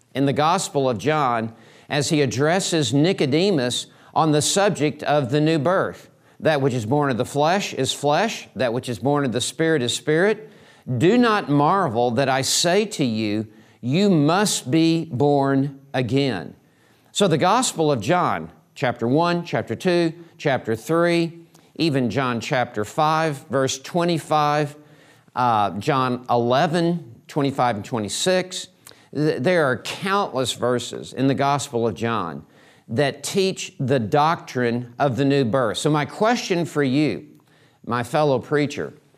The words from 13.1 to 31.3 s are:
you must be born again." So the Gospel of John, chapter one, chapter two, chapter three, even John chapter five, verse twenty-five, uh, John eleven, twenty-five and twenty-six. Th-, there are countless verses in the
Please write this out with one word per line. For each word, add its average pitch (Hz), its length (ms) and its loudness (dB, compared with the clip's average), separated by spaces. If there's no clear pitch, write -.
you 156 280 2
must 170 640 2
be 165 360 2
born 139 760 0
again." 127 600 -2
So - 160 2
the 156 120 2
Gospel 180 520 2
of 131 100 0
John, 113 520 0
chapter 120 320 -2
one, 170 360 2
chapter - 300 -4
two, 175 380 0
chapter 123 380 -2
three, 170 640 0
even 135 340 0
John 120 300 -2
chapter 117 460 -2
five, 156 640 0
verse 131 320 -2
twenty-five, 151 960 0
uh, 110 360 2
John 123 600 -2
eleven, 160 840 0
twenty-five 131 480 0
and 101 100 -8
twenty-six. 180 840 -4
Th-, 143 300 0
there 170 220 2
are 127 140 0
countless 180 760 -4
verses 120 600 -4
in 131 140 0
the 135 80 2